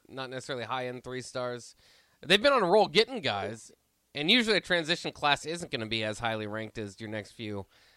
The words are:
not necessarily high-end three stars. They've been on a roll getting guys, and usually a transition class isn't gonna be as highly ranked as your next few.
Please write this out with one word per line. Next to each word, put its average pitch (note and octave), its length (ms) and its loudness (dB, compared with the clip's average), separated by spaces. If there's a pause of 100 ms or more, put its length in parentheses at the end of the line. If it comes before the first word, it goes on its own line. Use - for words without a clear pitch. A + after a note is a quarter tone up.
not C3 220 -10
necessarily B2+ 340 -8
high-end B2 400 -6
three B2+ 180 -8
stars. B2 540 -8 (460)
They've G3 200 6
been C#4 120 6
on A#3+ 100 4
a F3 40 4
roll G3 200 6
getting A3 320 2
guys, B2 500 -4 (460)
and D3+ 160 2
usually A3+ 240 4
a E3+ 60 2
transition E3 500 -2
class C#3+ 340 0
isn't E3+ 240 -8
gonna A#2 180 -4
be A2 180 -2
as G#2+ 140 -4
highly A2+ 280 -4
ranked A2 300 -8
as G#2 240 -10
your A2 80 -10
next G#2+ 240 -10
few. G#2 320 -10 (320)